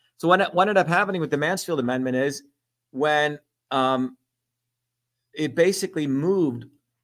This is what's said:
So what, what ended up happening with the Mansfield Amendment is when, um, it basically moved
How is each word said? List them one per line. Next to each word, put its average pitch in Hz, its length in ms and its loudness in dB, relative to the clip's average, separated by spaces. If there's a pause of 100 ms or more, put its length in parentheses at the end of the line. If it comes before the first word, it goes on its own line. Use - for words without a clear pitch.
(180)
So 165 100 -2
what, 180 260 4
what 185 140 4
ended 202 100 2
up 165 100 4
happening 185 320 0
with 143 100 -4
the 147 60 0
Mansfield 160 440 -2
Amendment 127 360 -2
is 139 260 -2 (480)
when, 147 480 0 (320)
um, 131 460 0 (1160)
it 151 200 -4
basically 175 520 0
moved 139 580 0 (400)